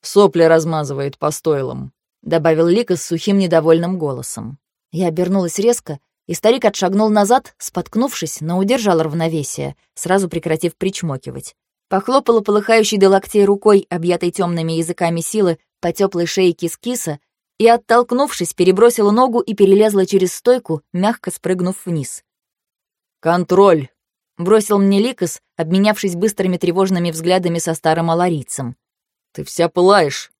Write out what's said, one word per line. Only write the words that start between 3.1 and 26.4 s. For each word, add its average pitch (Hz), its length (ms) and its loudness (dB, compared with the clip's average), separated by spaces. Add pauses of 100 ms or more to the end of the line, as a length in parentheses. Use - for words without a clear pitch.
недовольным 170 600 2
голосом. 139 600 -10 (320)
Я 175 180 -2
обернулась 180 500 -2
резко, 202 420 -2 (260)
и 170 80 -8
старик 240 300 2
отшагнул 202 440 0
назад, 214 480 0
споткнувшись, - 840 -6
но 170 180 -4
удержал 202 420 0
равновесие, 156 760 -4 (180)
сразу 185 340 -2
прекратив 160 480 -4
причмокивать. 139 760 -8 (340)
Похлопала 233 520 2
полыхающей 214 580 2
до 190 100 6
локтей 196 360 2
рукой, 202 440 4
объятой 175 440 -2
тёмными 170 400 -2
языками 165 480 -4
силы, 180 380 0 (220)
по 170 120 -2
тёплой 180 340 -2
шее 185 260 2
Кис-Киса 175 680 -8 (380)
и, 220 100 4
оттолкнувшись, 240 840 0
перебросила 202 580 4
ногу 240 280 2
и 220 140 -6
перелезла 202 500 2
через 185 300 0
стойку, 240 480 -2 (100)
мягко 190 380 -4
спрыгнув 185 560 -6
вниз. 156 380 -8 (960)
«Контроль!» 175 680 2 (480)
бросил 208 420 2
мне 196 220 2
Ликос, 233 400 -4 (160)
обменявшись 190 600 0
быстрыми 190 400 -2